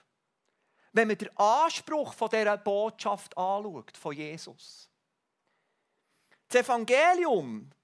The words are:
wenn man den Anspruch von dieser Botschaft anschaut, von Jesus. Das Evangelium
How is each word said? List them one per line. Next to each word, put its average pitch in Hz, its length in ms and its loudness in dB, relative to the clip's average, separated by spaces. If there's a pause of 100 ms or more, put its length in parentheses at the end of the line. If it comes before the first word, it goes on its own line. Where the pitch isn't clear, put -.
(920)
wenn 220 160 4
man 208 80 -2
den - 220 -12
Anspruch 294 760 2
von 220 160 -6
dieser 208 300 0
Botschaft 208 760 -4
anschaut, 190 600 -6
von 156 180 -8
Jesus. - 760 -16 (1600)
Das 247 140 4
Evangelium 240 1080 0 (140)